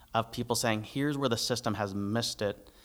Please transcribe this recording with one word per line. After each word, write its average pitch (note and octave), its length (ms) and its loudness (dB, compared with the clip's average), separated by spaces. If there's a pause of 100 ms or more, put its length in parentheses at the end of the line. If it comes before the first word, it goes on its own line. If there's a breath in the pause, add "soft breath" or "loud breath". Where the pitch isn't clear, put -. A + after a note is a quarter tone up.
(140 soft breath)
of A2+ 180 2
people A#2 240 -2
saying, A2 280 2
"Here's C#3 340 -2
where C#3 100 0
the A#2 100 4
system A#2 360 0
has G2+ 200 0
missed G2+ 480 0
it, - 300 -4 (140 soft breath)